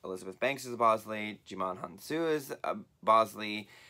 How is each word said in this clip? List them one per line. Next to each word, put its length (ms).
Elizabeth 380
Banks 240
is 80
a 60
Bosley, 680
Djimon 340
Hounsou 540
is 160
a 120
Bosley, 640